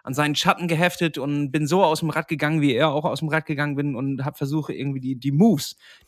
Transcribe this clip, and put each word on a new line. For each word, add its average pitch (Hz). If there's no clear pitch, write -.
an -
seinen 147
Schatten 165
geheftet 170
und 143
bin 151
so 180
aus 160
dem 160
Rad 151
gegangen, 151
wie 143
er 143
auch 147
aus 139
dem 160
Rad 156
gegangen 147
bin 143
und 135
hab 147
versucht, 147
irgendwie 135
die, 131
die 139
Moves, 165